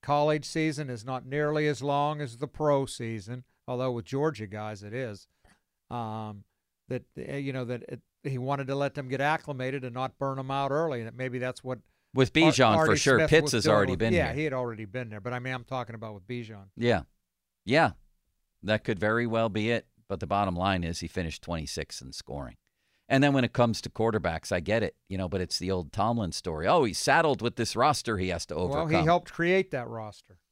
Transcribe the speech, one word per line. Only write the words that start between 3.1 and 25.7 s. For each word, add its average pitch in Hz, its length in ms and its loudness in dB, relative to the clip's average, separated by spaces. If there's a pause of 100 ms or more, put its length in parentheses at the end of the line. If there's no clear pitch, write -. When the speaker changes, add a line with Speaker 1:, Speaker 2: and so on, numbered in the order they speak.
Speaker 1:
although 127 240 -2
with 117 140 -6
Georgia 135 420 -2
guys 107 340 -10
it 104 140 -14
is. 117 320 -8 (640)
Um, 110 520 -8 (460)
that, 127 140 -6 (140)
uh, 131 160 -10
you 139 200 -6
know, 127 120 -4
that 120 180 -8
it, - 180 -12 (220)
he 135 160 -4
wanted 139 280 -4
to 139 80 -4
let 139 200 -2
them 131 140 -8
get 131 120 -2
acclimated 139 600 -2
and 123 100 -10
not 127 240 -6
burn 135 220 -4
'em 131 100 -8
out 135 220 -2
early, 147 300 0
and 110 60 -8
that 117 80 -14
maybe 127 220 -6
that's 127 260 -6
what 127 140 -6 (380)
Speaker 2:
With 127 200 6
Speaker 1:
Ar-, 156 60 8
Speaker 2:
Bijan, 131 320 8
for 160 60 6 (100)
Speaker 1:
Artie 101 80 8
Speaker 2:
sure. 131 220 6
Speaker 1:
Smith 156 100 4
Speaker 2:
Pitts 160 140 8
Speaker 1:
was 147 80 0
Speaker 2:
has 117 140 2
Speaker 1:
doing 107 100 6
Speaker 2:
already 98 160 4
Speaker 1:
with, 90 80 -2
Speaker 2:
been 113 140 2
Speaker 1:
yeah, 151 140 2
Speaker 2:
here. 117 80 -4
Speaker 1:
he 151 80 -2
had 147 100 -2
already 117 320 -6
been 113 240 -8
there, 107 120 -12
but 123 120 -6
I 123 60 -6
mean, 127 140 -8
I'm 127 120 -8
talking 123 280 -8
about 110 220 -12
with 95 120 -18
Bijan. 110 480 -10
Speaker 2:
Yeah. 113 260 2 (640)
Yeah. 131 280 4 (680)
That 107 220 0
could 107 160 -2
very 110 280 2
well 113 220 2
be 107 200 -2
it, 117 160 -2 (220)
but 95 120 -6
the - 80 -6
bottom 98 280 0
line 92 280 0
is 82 160 -4
he 85 80 -8
finished 82 360 -6
twenty-six 80 580 -8
in 65 120 -16
scoring. 69 440 -12 (500)
And 127 160 4
then 143 100 4
when 135 100 4
it 113 100 -2
comes 117 280 2
to - 100 -10
quarterbacks, 101 600 -2
I 92 80 0
get 104 220 0
it, 98 140 -4 (120)
you 95 120 -6
know, 92 100 -4
but 98 100 -2
it's 87 200 -4
the 87 100 -4
old 90 220 -2